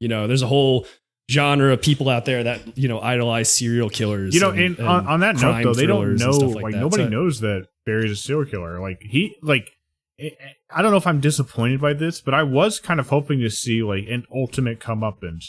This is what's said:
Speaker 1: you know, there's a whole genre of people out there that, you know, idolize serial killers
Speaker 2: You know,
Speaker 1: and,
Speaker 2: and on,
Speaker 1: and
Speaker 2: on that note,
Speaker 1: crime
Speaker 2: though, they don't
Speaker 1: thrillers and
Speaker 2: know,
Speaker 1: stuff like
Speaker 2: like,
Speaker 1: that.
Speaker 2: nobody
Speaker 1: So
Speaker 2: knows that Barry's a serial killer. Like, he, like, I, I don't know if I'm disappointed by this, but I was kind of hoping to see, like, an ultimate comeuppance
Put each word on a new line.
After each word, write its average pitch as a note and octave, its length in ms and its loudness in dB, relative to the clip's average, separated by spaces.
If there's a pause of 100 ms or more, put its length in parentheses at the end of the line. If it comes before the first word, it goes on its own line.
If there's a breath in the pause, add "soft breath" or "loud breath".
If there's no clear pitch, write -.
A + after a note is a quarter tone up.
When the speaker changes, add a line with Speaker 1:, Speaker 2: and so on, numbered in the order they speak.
Speaker 1:
you A#2 80 -4
know, G#2+ 180 -2
there's C3 160 2
a B2 40 -2
whole C3+ 400 4 (440 loud breath)
genre C#3+ 420 4
of B2 100 0
people C#3 260 2
out A#2+ 160 0
there B2 200 -2
that, A2+ 340 -6
you C3 100 0
know, A2+ 120 -2
idolize A#2 520 0
serial A#2 380 0
killers G#2+ 440 -2
Speaker 2:
You F3 60 6
know, G3 100 4
Speaker 1:
and, F3 280 0
Speaker 2:
and A#2 100 -2
on, F3+ 120 4
Speaker 1:
and G2 80 -6
Speaker 2:
on D#3+ 120 2
that G3+ 160 2
note, B2 40 0
Speaker 1:
crime A#2 240 2
Speaker 2:
though, A#2+ 100 4
they C3+ 120 2
don't G#3 160 2
Speaker 1:
thrillers A2+ 200 2
and B2+ 100 2
Speaker 2:
know, C#3+ 60 4
Speaker 1:
stuff C3 160 2
like G#2+ 100 -8
Speaker 2:
like, A2 100 -4
Speaker 1:
that. G#2+ 60 -2
Speaker 2:
nobody F3 240 0
Speaker 1:
So A#2+ 60 0
Speaker 2:
knows C3 300 0
that G#2 280 -4 (180)
Barry's A2 260 0
a G2+ 40 -6
serial C#3+ 340 -4
killer. F2 300 -10
Like, F#2 200 -8
he, D#3+ 420 -2
like, C#3 280 -2 (500)
I, D3+ 120 -12 (380)
I E3 120 -2
don't G#3+ 80 2
know G3+ 60 4
if F3+ 100 2
I'm D#3 140 2
disappointed C3+ 600 0
by D3 140 0
this, D#3+ 260 -6
but C3+ 140 -4
I D#3 80 2
was D#3 380 2
kind E3+ 200 -2
of B2+ 80 -4
hoping C#3+ 320 0
to A2+ 100 0
see, A2+ 320 -2
like, G2+ 260 -2
an A#2+ 160 -6 (100)
ultimate B2 460 -4
comeuppance G#2 680 -6